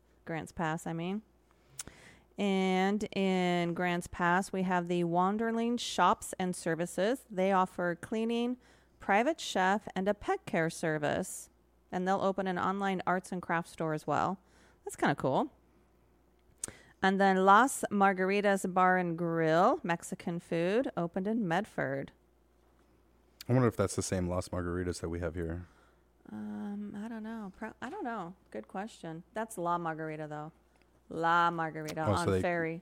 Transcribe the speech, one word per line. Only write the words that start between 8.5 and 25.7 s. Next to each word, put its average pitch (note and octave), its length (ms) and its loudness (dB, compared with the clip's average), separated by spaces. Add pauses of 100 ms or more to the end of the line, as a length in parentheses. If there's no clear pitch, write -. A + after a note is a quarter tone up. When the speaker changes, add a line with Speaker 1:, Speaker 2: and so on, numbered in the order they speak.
Speaker 1:
private A#3 400 2
chef, G3 560 0
and F#3+ 140 0
a G#3 40 4
pet - 320 -2
care E3 240 0
service. D#3 800 -2 (400)
And F#3 160 -2
they'll G3 160 2
open G3 260 0
an F3+ 120 -2
online F#3+ 480 0
arts F3+ 240 -2
and F#3 100 -6
crafts E3+ 300 -4
store D#3+ 220 -4
as D3+ 140 -4
well. E3 320 0 (440)
That's - 140 -12
kinda G3 180 2
cool. D#3+ 360 0 (1500)
And F#3+ 160 4
then F#3+ 260 6
Las G#3+ 460 6
Margaritas G3 800 2
Bar F#3 260 6
and F3 200 0
Grill, E3 680 4
Mexican E3+ 560 -4
food, F#3 560 -2
opened F3 320 -4
in A3 200 0
Medford. D3+ 640 -4 (1400)
Speaker 2:
I A#2+ 40 4
wonder B2+ 140 6
if A2 80 0
that's G2 200 0
the G2 80 -2
same F#2 260 -2
Las F2+ 200 -2
Margaritas F2 520 -4
that F2 80 -4
we E2+ 100 -4
have E2+ 140 -4
here. E2+ 320 -6 (640)